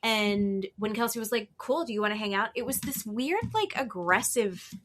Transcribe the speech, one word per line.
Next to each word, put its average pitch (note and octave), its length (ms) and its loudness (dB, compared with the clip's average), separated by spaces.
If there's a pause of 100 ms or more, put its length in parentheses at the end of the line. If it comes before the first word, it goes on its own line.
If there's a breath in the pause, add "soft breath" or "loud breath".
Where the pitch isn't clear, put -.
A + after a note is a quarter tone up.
And G3+ 640 2 (120)
when G#3+ 160 -2
Kelsey A3+ 240 2
was A3+ 140 -4
like, A3 260 -2
Cool, D#4 260 0
do A#3+ 80 -6
you G#3 80 -2
wanna G#3 160 2
hang G#3 180 -2
out? G#3 200 2
It A#3+ 100 -4
was B3+ 160 -2
this - 240 -6
weird, C4+ 480 0
like, G#4+ 240 0
aggressive F#3+ 960 0 (140)